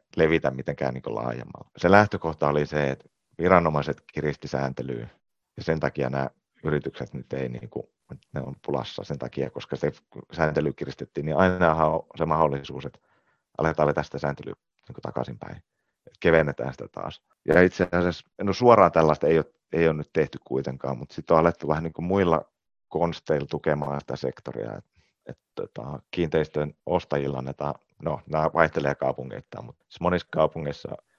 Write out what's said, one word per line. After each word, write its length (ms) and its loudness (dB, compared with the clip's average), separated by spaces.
levitä 340 4
mitenkään 440 -6
niinku 200 -8
laajemmalle. 640 -8
Se 140 2
lähtökohta 580 4
oli 180 2
se, 240 -2
että 140 -10
viranomaiset 640 4
kiristi 360 -4
sääntelyä, 600 -4
ja 60 -12
sen 180 -2
takia 300 -2
nää 200 -4
yritykset 500 -4
nyt 180 -12
ei 160 -6
niinku, 420 -12
ne 60 -6
on 140 -10
pulassa 380 -6
sen 140 -10
takia, 320 -6
koska 260 -10
se 160 -2
sääntely 400 0
kiristettiin, 540 -10
niin 100 0
ainahan 560 4
on 140 -4
se 100 -2
mahdollisuus, 600 0
että 120 -14
aletaan 280 2
vetää 160 0
sitä 160 -10
sääntelyä 360 -6
niinku 120 -16
takaisinpäin, 560 -8
että 140 -20
kevennetään 520 2
sitä 200 -14
taas. 300 -12
Ja 140 6
itse 300 2
asiassa, 340 -2
no 100 -2
suoraan 400 8
tällaista 340 4
ei 120 6
oo, 60 0
ei 140 2
oo 60 4
nyt 200 -6
tehty 320 -2
kuitenkaan, 540 -6
mut 120 -12
sit 200 -8
on 80 6
alettu 300 2
vähän 140 0
niinku 200 -8
muilla 400 2
konsteilla 580 -2
tukemaan 540 -4
sitä 160 -10
sektoria, 600 -8
et, 80 -16
et 120 -16
tota, 560 -10
kiinteistön 640 -2
ostajilla 520 -2
annetaan, 360 -8
no, 240 -6
nää 280 0
vaihtelee 400 2
kaupungeittain, 680 -6
mut 140 -18
siis 220 -20
monissa 300 0
kaupungeissa 640 -2